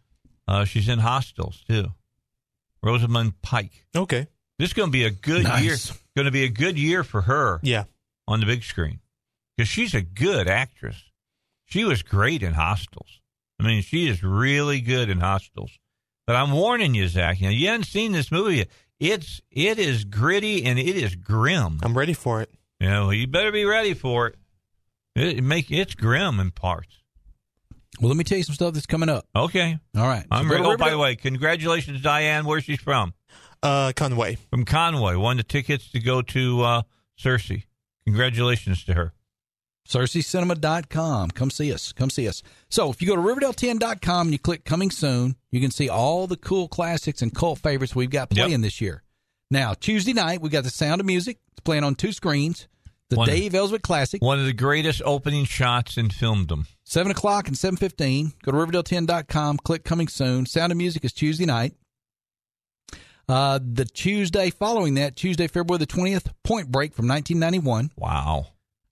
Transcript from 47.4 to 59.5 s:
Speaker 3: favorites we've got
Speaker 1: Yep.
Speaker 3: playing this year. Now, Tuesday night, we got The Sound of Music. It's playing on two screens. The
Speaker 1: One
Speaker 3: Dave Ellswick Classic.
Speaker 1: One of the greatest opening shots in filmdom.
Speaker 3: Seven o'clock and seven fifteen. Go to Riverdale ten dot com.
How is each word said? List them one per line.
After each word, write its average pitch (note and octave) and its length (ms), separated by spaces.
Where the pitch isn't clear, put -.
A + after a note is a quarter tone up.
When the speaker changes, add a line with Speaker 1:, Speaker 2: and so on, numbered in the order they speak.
Speaker 3:
favorites C3+ 340
we've B2+ 160
got C3 240
Speaker 1:
Yep. A2 120
Speaker 3:
playing D3+ 160
this G#2+ 180
year. F2+ 240
Now, C3+ 260
Tuesday G#3+ 380
night, F3+ 280
we D#3 100
got C#3+ 140
The C3 60
Sound D#3+ 300
of G3 60
Music. F#3+ 320
It's - 80
playing D3+ 240
on C#3 100
two A3 160
screens. D#3 560
The B2 60
Speaker 1:
One A#2 120
Speaker 3:
Dave F3 240
Ellswick G3 300
Classic. D#3+ 380
Speaker 1:
One C#3 200
of C3+ 60
the C3 60
greatest C#3+ 520
opening D3 400
shots B2 520
in A2+ 120
filmdom. F#2 580
Speaker 3:
Seven F#3 300
o'clock G3+ 340
and C#3 100
seven F#3 200
fifteen. D3+ 560
Go - 80
to C#3 80
Riverdale E3+ 240
ten E3+ 240
dot E3+ 220
com. D3 280